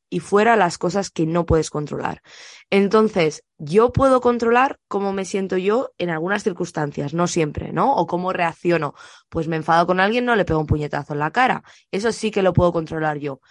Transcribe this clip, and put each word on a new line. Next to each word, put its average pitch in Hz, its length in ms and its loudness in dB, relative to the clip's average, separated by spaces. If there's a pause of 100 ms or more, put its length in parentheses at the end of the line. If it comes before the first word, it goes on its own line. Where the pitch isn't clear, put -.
(100)
y 180 80 -4
fuera 214 380 2
las 180 220 0
cosas 180 320 -2
que 170 140 -4
no 170 220 -2
puedes 160 240 2
controlar. 143 520 -8 (480)
Entonces, 202 760 2 (120)
yo 202 360 2
puedo 262 280 4
controlar 240 680 2
cómo 196 240 -2
me 196 120 -4
siento 190 320 -4
yo 202 400 0
en 175 140 -4
algunas 175 320 -2
circunstancias, 156 720 -6
no 175 140 0
siempre, 151 440 -4
¿no? 220 220 0
O 170 140 0
cómo 180 240 -4
reacciono. 170 640 -2 (340)
Pues 160 180 -6
me 165 100 -2
enfado 165 300 2
con 185 140 2
alguien, 226 240 2
no 240 100 2
le 196 100 2
pego 160 140 -2
un 156 80 -2
puñetazo 147 460 -4
en 147 80 -4
la 156 100 -2
cara. 220 320 0 (300)
Eso 208 180 -2
sí 214 220 -4
que 208 100 0
lo 185 100 4
puedo 175 200 4
controlar 156 460 -4
yo. 139 220 -8 (100)